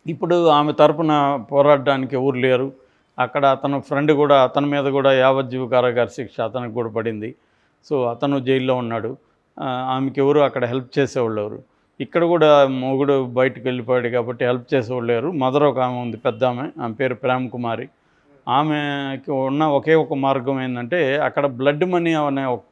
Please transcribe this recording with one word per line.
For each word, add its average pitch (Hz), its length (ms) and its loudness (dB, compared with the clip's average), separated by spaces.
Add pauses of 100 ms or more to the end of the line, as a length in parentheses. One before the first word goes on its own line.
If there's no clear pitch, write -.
ఇప్పుడు 170 400 0
ఆమె 147 260 4
తరపున 147 800 2
పోరాడడానికి 139 640 4
ఎవరు 131 200 -2
లేరు. 131 360 0 (460)
అక్కడ 131 280 0
అతను 135 340 0
ఫ్రెండ్ 147 320 0
కూడా, 143 300 6
అతని 139 240 0
మీద 143 180 -2
కూడా 135 280 2
యావజ్జీవ 131 560 2
కారాగార 123 380 2
శిక్ష 113 340 -12
అతనికి 113 340 -6
కూడా 117 140 -4
పడింది. 110 460 -6 (580)
So 131 140 0
అతను 139 320 -2
జైల్లో 131 360 0
ఉన్నాడు. 117 420 -6 (440)
ఆ, 147 60 -6
ఆమెకి 131 540 -4
ఎవరు 143 200 4
అక్కడ 131 240 2
హెల్ప్ 127 340 -4
చేసేవాళ్ళు 113 440 -2
ఎవరు? 110 200 -10 (380)
ఇక్కడ 165 240 -2
కూడా 156 420 6
మొగుడు 135 580 0
బయటకు 123 400 -2
వెళ్ళిపోయాడు 123 440 -2
కాబట్టి 120 360 -2
హెల్ప్ 123 300 -2
చేసేవాళ్ళు 120 380 -2
లేరు. 117 180 -2
మదర్ 139 320 0
ఒక 131 160 2
ఆమె 123 220 -2
ఉంది, 117 160 -8
పెద్ద 113 280 -2
ఆమె, 127 380 -4
ఆమె 113 120 -6
పేరు 123 200 -4
ప్రేమ 127 320 -4
కుమారి. 117 420 -8 (600)
ఆమెకి 143 840 -2
ఉన్న 139 340 -2
ఒకే 151 300 2
ఒక 156 200 2
మార్గం 135 480 -2
ఏంటంటే, 131 560 -2
అక్కడ 143 280 0
బ్లడ్ 143 380 -2
మనీ 170 280 0
అనే 143 320 -2
ఒక 123 280 -4